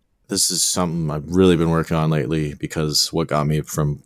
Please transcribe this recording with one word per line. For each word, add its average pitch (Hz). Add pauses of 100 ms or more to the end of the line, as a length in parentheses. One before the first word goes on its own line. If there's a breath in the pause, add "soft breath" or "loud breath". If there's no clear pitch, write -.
(280)
This 101
is 90
something 82
I've 76
really 92
been 82
working 82
on 78
lately, 76
because 76
what 80
got 73
me 78
from 73